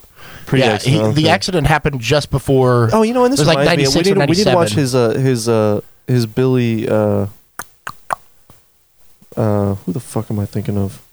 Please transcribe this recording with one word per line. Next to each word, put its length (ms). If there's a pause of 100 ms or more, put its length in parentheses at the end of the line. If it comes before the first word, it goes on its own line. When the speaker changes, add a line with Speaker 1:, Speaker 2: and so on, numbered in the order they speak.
(440)
Speaker 1:
Pre-accident, 580
Speaker 2:
Yeah, 60
he, 60
the 80
Speaker 1:
okay. 80
Speaker 2:
accident 380
happened 320
just 320
before. 600
Speaker 1:
Oh, 100
you 120
know, 100
and 80
this 60
Speaker 2:
it 40
was, 120
like, 40
Speaker 1:
reminds 120
me, 60
we 180
Speaker 2:
ninety-six 120
Speaker 1:
need 40
Speaker 2:
or 40 (120)
Speaker 1:
to, 40
we 60
need 80
to 100
watch 220
Speaker 2:
ninety-seven. 460
Speaker 1:
his, 260
uh, 0
his, 0
uh, 320 (280)
his 180
Billy, 640
uh, 380 (2000)
uh, 380
who 180
the 80
fuck 300
am 80
I 80
thinking 300
of? 240 (120)